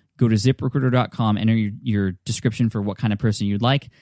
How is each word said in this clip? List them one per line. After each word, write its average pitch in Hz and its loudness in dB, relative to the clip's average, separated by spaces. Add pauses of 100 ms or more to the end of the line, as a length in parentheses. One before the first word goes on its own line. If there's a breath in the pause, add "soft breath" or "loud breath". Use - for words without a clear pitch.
(160 soft breath)
go 123 2
to 110 4
zip 123 0
recruiter 131 0
dot 123 0
com, 107 0
enter 110 2
your, 107 -2 (100)
your 101 0 (120)
description 113 -2
for 110 -4
what 101 -4
kind 110 0
of 101 -4
person 107 -2
you'd 101 -2
like, 135 0 (140)